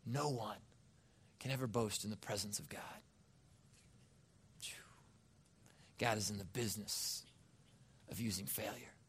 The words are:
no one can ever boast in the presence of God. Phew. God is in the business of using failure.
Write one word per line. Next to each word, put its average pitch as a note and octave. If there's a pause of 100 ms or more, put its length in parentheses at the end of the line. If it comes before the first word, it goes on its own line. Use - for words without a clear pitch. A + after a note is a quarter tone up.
no C#3+
one G#2+ (800)
can B2+
ever C3
boast G#2+
in G#2
the G#2+
presence G2+
of -
God. - (1800)
Phew. - (1200)
God A2+
is G#2
in G2+
the G2
business - (880)
of -
using G2+
failure. - (140)